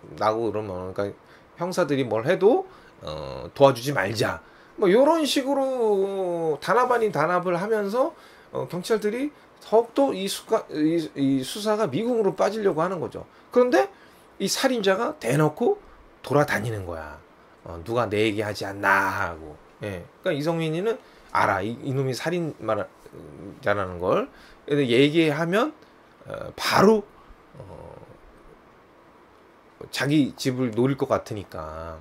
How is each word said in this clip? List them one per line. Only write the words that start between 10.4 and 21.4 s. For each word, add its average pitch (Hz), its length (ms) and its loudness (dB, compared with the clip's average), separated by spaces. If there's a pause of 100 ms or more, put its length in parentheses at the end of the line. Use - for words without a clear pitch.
이, 156 460 0
이 135 260 2
수사가 208 460 -2
미궁으로 214 480 0
빠지려고 196 440 0
하는 180 200 -2
거죠. - 260 -8 (240)
그런데 254 400 4 (480)
이 196 80 -2
살인자가 233 720 0
대놓고 156 640 2 (420)
돌아다니는 113 640 0
거야. 78 320 -12 (460)
어, 85 200 -12
"누가 113 240 0
내 101 180 0
얘기하지 104 400 -4
않나?" 98 240 0
하고. 95 680 0 (260)
예. 95 220 -8 (180)
그러니까 170 160 -2
이성민이는 165 580 -2 (360)
알아. 98 300 2